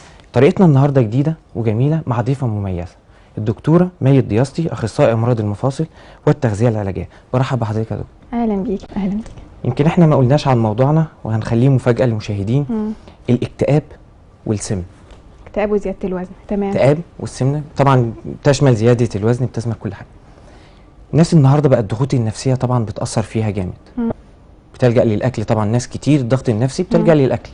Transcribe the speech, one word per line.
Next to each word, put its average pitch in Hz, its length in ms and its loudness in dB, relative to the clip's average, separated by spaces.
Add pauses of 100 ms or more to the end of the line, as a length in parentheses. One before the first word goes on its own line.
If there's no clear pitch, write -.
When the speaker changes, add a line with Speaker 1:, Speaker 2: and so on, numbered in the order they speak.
(340)
Speaker 1:
طريقتنا 175 320 4
النهاردة 139 360 4
جديدة 135 340 0 (200)
وجميلة 120 500 0
مع 120 160 -2
ضيفة 131 260 -4
مميزة، 95 480 -6 (420)
الدكتورة 156 520 2 (120)
مي 135 180 6
الدياسطي، 123 540 -2
أخصائي 117 400 0
أمراض 113 260 0
المفاصل 110 460 -4 (420)
والتغذية 120 420 0
العلاجية. 98 400 -4 (240)
برحب 131 260 -2
بحضرتك 110 320 -4
يا 104 40 -6
دكتور. - 460 -10
Speaker 2:
أهلًا 220 140 -2
بيك، 196 260 -6 (140)
أهلًا 196 180 -4
بيك. 214 120 -8 (380)
Speaker 1:
يمكن 127 220 0
إحنا 165 200 4
ما 151 100 4
قلناش 135 320 2
عن 127 100 4
موضوعنا 127 480 2 (180)
وهنخليه 117 460 0
مفاجأة 127 360 2
للمشاهدين. 110 640 -2
Speaker 2:
مم. 220 220 -4 (380)
Speaker 1:
الاكتئاب 123 540 0 (640)
والسمنة. 101 380 -4 (640)
Speaker 2:
اكتئاب 208 240 -4
وزيادة 196 320 -4
الوزن، 185 280 -6 (160)
تمام. 202 220 -4
Speaker 1:
اكتئاب 151 280 2 (220)
والسمنة 135 420 -4 (160)
طبعًا 127 360 4 (300)
تشمل 139 320 4
زيادة 113 400 2
الوزن، 120 300 0
بتشمل 113 280 -6
كل 104 200 -8
حاجة. - 140 -18 (1040)
الناس 160 200 4
النهاردة 143 360 6
بقى 123 100 4
الضغوط 113 340 -4
النفسية 127 420 -2
طبعًا 123 300 -2
بتأثر - 360 -4
فيها 110 280 -2
جامد. 92 240 -4 (240)
Speaker 2:
مم. 233 140 -2 (640)
Speaker 1:
بتلجأ 120 280 2
للأكل 113 400 -2
طبعًا، 107 220 0
ناس 117 220 -2
كتير 143 320 0
الضغط 127 300 -2
النفسي 127 340 0
بتلجأ - 300 2
Speaker 2:
مم. 151 80 4
Speaker 1:
للأكل. 120 320 -2